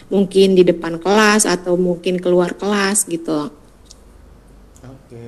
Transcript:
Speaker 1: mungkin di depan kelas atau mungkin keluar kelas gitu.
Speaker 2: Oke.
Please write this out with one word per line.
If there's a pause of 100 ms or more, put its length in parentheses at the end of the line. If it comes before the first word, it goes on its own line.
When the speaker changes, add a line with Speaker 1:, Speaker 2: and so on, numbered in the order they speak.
Speaker 1:
mungkin
di
depan
kelas
atau
mungkin
keluar
kelas
gitu. (1400)
Speaker 2:
Oke.